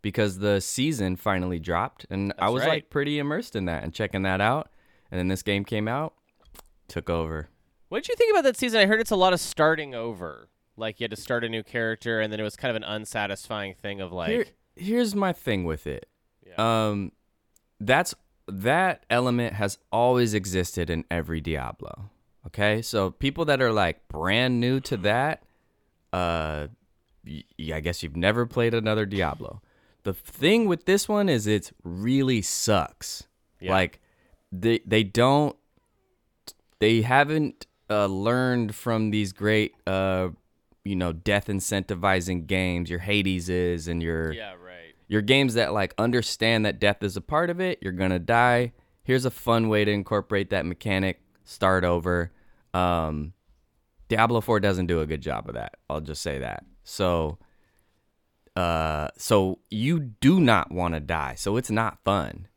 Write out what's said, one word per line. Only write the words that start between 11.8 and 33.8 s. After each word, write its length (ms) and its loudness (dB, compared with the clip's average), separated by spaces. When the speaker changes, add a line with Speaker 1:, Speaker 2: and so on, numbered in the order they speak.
Speaker 2:
and 140 -2
then 60 -6
it 40 -4
was 120 -6
kind 160 -4
of 40 -2
an 80 -6
unsatisfying 920 -6
thing 260 -10
of, 100 -8
like 180 -4
Speaker 1:
Here, 160 0
here's 400 -2
my 180 0
thing 320 -4
with 220 -6
it. 200 -10
Speaker 2:
Yeah. 440 0
Speaker 1:
Um, 220 -4
that's, 340 2
that 640 0
element 440 0
has 260 -4
always 440 4
existed 560 -2
in 180 -2
every 320 -4
Diablo. 680 -8
Okay, 360 0
so 260 0
people 360 -2
that 140 2
are, 120 4
like, 360 0
brand 520 0
new 220 2
to 160 -6
that, 440 0
uh, 540 -2
y-, 180 -14
y-, 180 -6
I 40 -4
guess 240 -6
you've 140 -8
never 280 2
played 300 0
another 320 0
Diablo. 540 -4
The 100 -2
thing 540 0
with 180 -2
this 240 2
one 200 2
is 180 0
it's 240 0
really 600 0
sucks. 800 -2
Speaker 2:
Yeah. 120 -4
Speaker 1:
Like, 300 0